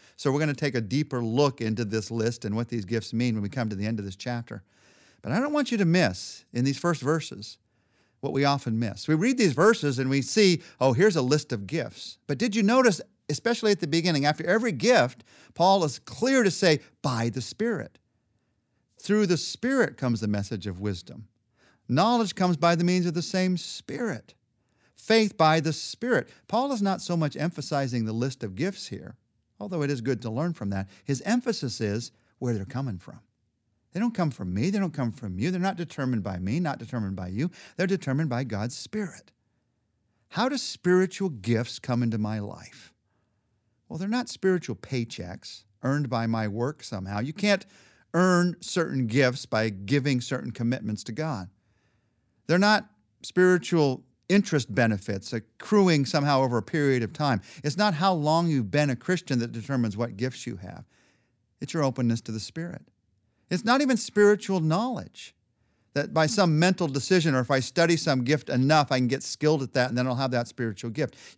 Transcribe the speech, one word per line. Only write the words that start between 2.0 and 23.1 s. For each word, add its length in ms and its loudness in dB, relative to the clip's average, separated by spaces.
list 340 -2
and 120 -4
what 140 -4
these 160 -6
gifts 280 -4
mean 220 0
when 80 -4
we 60 -4
come 200 -4
to 60 -6
the 100 -4
end 140 -2
of 60 -8
this 100 -10
chapter. 480 -8
But 100 -6
I 80 0
don't 140 -2
want 180 0
you 60 2
to 80 4
miss, 680 2
in 120 0
these 140 0
first 220 0
verses, 560 -4
what 120 -6
we 100 0
often 360 0
miss. 280 -4
We 80 2
read 220 0
these 160 4
verses 460 4
and 100 0
we 120 2
see, 420 4
"Oh, 140 4
here's 220 4
a 60 2
list 300 0
of 160 -6
gifts." 500 -8
But 100 -4
did 180 -2
you 80 2
notice, 360 4
especially 420 0
at 100 0
the 60 -2
beginning, 380 0
after 200 0
every 260 2
gift, 520 2
Paul 300 4
is 160 -4
clear 440 0
to 60 4
say, 300 4
"By 280 -2
the 120 -4
Spirit." 580 -6
Through 280 2
the 100 2
Spirit 600 -2
comes 240 -2
the 60 -2
message 380 -4
of 140 -8
wisdom. 480 -8
Knowledge 460 2
comes 240 0
by 160 4
the 100 0
means 220 2
of 80 -2